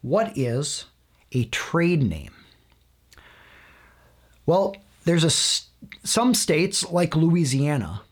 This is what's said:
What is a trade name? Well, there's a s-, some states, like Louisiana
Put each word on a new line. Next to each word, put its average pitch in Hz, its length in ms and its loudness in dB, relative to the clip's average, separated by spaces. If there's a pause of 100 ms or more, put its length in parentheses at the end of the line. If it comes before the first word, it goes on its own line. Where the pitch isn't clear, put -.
What 170 360 -2
is 131 500 -4 (460)
a 123 140 0
trade 170 560 0
name? 80 320 -4 (2000)
Well, 190 300 0 (280)
there's 170 200 2
a 165 40 4
s-, - 400 -2 (360)
some 240 300 2
states, - 560 0
like 170 260 0
Louisiana 143 960 0